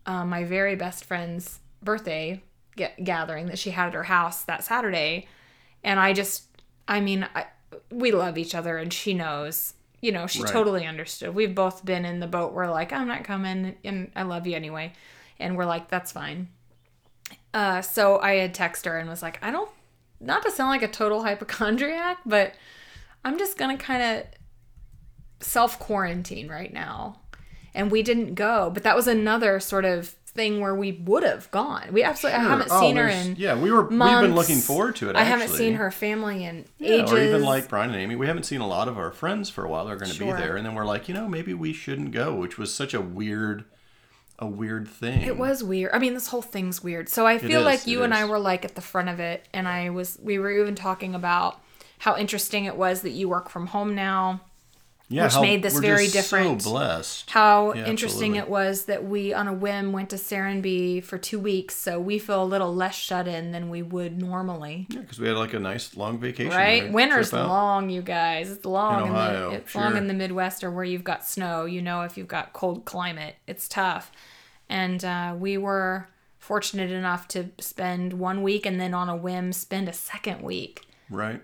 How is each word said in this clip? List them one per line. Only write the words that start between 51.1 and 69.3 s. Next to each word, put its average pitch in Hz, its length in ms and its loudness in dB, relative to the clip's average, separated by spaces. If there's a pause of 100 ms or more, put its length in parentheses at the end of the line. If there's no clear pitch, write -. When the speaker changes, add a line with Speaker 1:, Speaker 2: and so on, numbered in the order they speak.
Speaker 1:
about 175 460 0 (380)
how - 180 4
interesting 208 480 -2
it 190 120 -6
was 185 260 2
that 170 80 -2
you 180 180 -2
work 180 200 -2
from 175 180 -6
home 208 280 -2
now. 190 460 0 (640)
Speaker 2:
Yeah, 156 180 2
Speaker 1:
Which 120 80 6
Speaker 2:
how 139 100 6
Speaker 1:
made 202 180 4
this 190 140 2
Speaker 2:
we're 143 60 4
Speaker 1:
very 202 260 6
Speaker 2:
just 196 240 2
so 196 60 4
Speaker 1:
different. 147 260 4
Speaker 2:
blessed. 107 640 -2
Speaker 1:
How 208 440 8
Speaker 2:
Yeah, 220 120 -4
Speaker 1:
interesting 220 520 0
Speaker 2:
absolutely. - 20 0
Speaker 1:
it - 100 -6
was 196 360 0
that 196 200 -2
we, 196 300 -2
on 202 120 -2
a 196 60 -4
whim, 196 380 -2
went 190 180 -4
to 202 60 -8
Serenbe 190 880 -2
for 185 160 -8
two 214 200 -6
weeks, 190 360 -2
so 175 240 -4
we 202 180 0
feel 208 240 0
a - 20 4
little 185 300 0
less 185 220 0
shut 180 320 -2
in 170 240 -4
than 175 180 -6
we 170 140 -6
would 175 360 -4
normally. 180 720 -6
Speaker 2:
Yeah, 247 140 -8
'cause 113 160 -16
we 113 80 0
had, 113 100 2
like, 113 160 -2
a 110 60 -2
nice 98 360 -6
long 107 220 -4
vacation, 127 400 -2
Speaker 1:
Right? 208 280 4
Speaker 2:
right? 208 60 -4
Speaker 1:
Winter's 240 380 4
Speaker 2:
Trip 120 120 0
out. 147 80 0
Speaker 1:
long, 196 420 2
you 180 100 -4
guys. 170 480 0
It's 202 160 -12
long 196 360 2
Speaker 2:
In - 40 0
Speaker 1:
in - 100 0
Speaker 2:
Ohio, 101 360 0